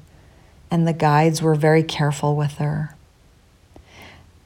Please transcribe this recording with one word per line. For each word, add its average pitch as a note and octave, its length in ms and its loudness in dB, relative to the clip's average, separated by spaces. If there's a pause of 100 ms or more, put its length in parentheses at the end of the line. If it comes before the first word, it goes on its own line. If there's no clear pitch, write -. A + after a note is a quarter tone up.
(720)
and E3 160 0
the E3 60 0
guides D#3 480 2
were D#3+ 140 2
very D#3 280 2
careful D3 540 -2
with D3 220 -4
her. D3+ 360 -6 (1500)